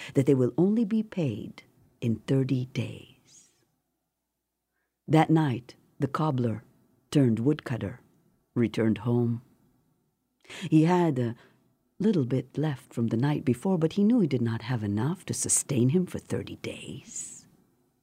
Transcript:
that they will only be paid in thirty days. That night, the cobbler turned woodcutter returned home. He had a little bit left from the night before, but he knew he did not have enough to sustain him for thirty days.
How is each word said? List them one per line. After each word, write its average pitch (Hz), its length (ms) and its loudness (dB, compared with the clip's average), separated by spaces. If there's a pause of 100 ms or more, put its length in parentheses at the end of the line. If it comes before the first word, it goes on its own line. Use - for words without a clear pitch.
(140)
that 135 120 2
they 147 80 6
will 127 220 2
only 208 280 4
be 214 180 0
paid 147 600 -6 (380)
in 113 160 0 (100)
thirty 131 400 0
days. - 840 -12 (1600)
That 156 220 4
night, 156 460 2 (240)
the 131 100 -2
cobbler 127 560 -2 (460)
turned 123 280 4
woodcutter 113 600 -4 (540)
returned 113 440 2
home. 120 440 0 (1300)
He 156 140 6
had 170 340 2
a 120 180 -2 (640)
little 190 260 2
bit 127 320 -4
left 143 360 -4
from 117 160 -2
the 110 80 -2
night 147 280 0
before, 180 340 0
but 185 160 0
he 202 100 2
knew 233 160 4
he 180 60 2
did 127 160 0
not 113 200 -2
have 117 200 -4
enough 110 440 -2
to 120 80 -4
sustain 127 560 0
him 180 160 2
for - 120 -8
thirty - 380 -8
days. - 880 -14 (560)